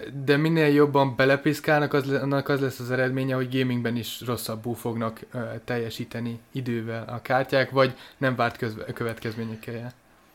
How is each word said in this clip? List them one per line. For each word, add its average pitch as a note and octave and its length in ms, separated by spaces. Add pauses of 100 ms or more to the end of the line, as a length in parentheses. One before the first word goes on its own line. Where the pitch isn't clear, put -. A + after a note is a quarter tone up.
(240)
de C#3+ 120
minél D#3+ 300
jobban C#3+ 500
belepiszkálnak, C#3+ 760
az C#3+ 120
le-, C3+ 160
annak C#3 280
az C#3 120
lesz C3+ 180
az B2 120
eredménye, C3 440
hogy B2+ 240
gamingben A#2+ 380
is - 300
rosszabbul A#2 480
fognak, A2+ 460 (120)
ö, B2+ 60 (260)
teljesíteni A#2 760 (120)
idővel A2+ 560
a A#2 140
kártyák, C3 480
vagy C3 240 (220)
nem C3 200
várt A#2 200
közve-, A2+ 360
következményekkel A2+ 800
jár. A#2+ 180 (420)